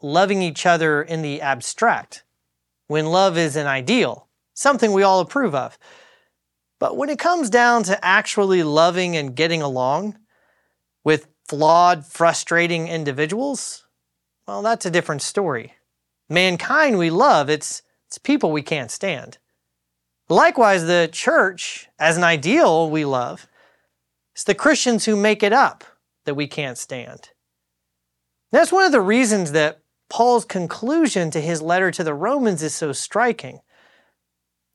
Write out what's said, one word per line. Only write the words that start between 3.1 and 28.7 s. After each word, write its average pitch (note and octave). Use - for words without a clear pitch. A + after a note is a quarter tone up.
is D#3
an D3
ideal, C3+
something A#3
we G3
all F#3+
approve F3+
of. B2
But -
when C#4+
it D4+
comes E4
down A#3+
to F#3
actually F#3+
loving E3+
and C#3
getting D#3+
along C#3+
with D3+
flawed, D#3+
frustrating E3+
individuals, E3
well, G3+
that's A3
a F3+
different D#3+
story. D3+
Mankind F#3
we E3
love, E3+
it's, -
it's -
people A#3
we D3+
can't C3+
stand. -
Likewise, G#3+
the E3+
church, -
as D#3+
an F3+
ideal E3
we D3+
love, C3+
it's -
the G3+
Christians A#3+
who G#3+
make G#3
it G#3+
up A#3
that C#3+
we D3
can't C3+
stand. -
That's D#4